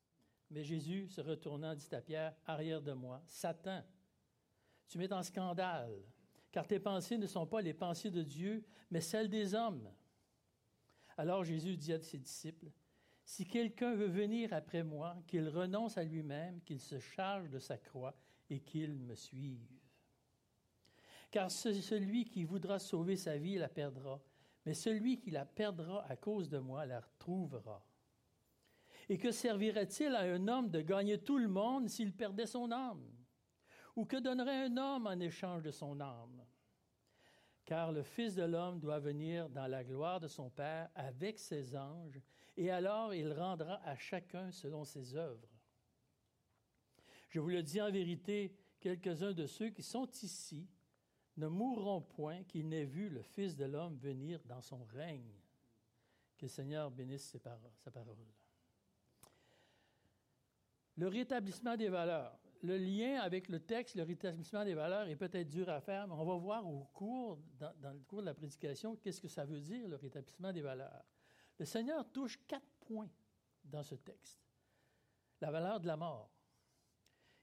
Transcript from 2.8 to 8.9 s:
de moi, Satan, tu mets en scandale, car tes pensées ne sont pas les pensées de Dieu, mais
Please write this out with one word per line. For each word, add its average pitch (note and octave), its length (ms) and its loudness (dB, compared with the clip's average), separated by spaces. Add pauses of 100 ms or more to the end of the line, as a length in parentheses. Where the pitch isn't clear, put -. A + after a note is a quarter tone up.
de C#3+ 120 -2
moi, B2+ 320 -6
Satan, F3 580 -4 (1040)
tu - 100 -8
mets F#3 160 2
en F#3 100 2
scandale, F3 800 0 (480)
car E3 160 0
tes G3 120 4
pensées G3 380 2
ne G#3 100 2
sont E3 200 0
pas A3 140 2
les E3 120 2
pensées F3 380 0
de E3+ 120 2
Dieu, F#3 420 0 (240)
mais E3 120 2